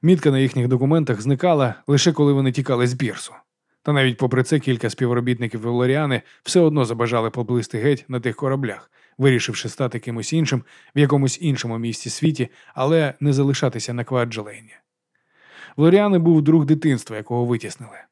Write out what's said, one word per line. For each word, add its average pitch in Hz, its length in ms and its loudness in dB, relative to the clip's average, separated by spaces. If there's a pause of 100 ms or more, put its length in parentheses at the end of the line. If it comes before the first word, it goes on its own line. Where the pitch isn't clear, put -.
Мітка 156 280 4
на 135 80 6
їхніх 127 300 2
документах 135 520 2
зникала 139 540 2 (120)
лише 143 260 4
коли 143 200 4
вони 135 200 2
тікали 127 340 0
з 123 80 -2
пірсу. 123 380 -8 (540)
Та 147 60 0
навіть 131 240 2
попри 131 260 0
це 151 160 0
кілька 123 320 -2
співробітників 120 760 -2
Лоріани 127 560 0 (200)
все - 180 2
одно 151 240 2
забажали 113 460 -2
поплисти 120 480 -4
геть 139 300 -2
на 127 120 -6
тих 110 160 -6
кораблях, 131 540 -6 (280)
вирішивши 123 500 0
стати 120 300 -6
кимось 113 340 -8
іншим 143 300 0 (340)
в - 20 0
якомусь 139 440 2
іншому 123 360 -4
місці 117 320 -8
світі, - 380 -2 (260)
але 147 460 0
не 143 120 0
залишатися 135 600 -2
на 120 120 -6
Кваджалейні. 110 680 -6 (1000)
В 143 60 0
Лоріани 190 360 4
був 165 240 4
друг 156 220 4
дитинства, 143 520 -2
якого 120 280 -4
витіснили. 113 520 -8 (160)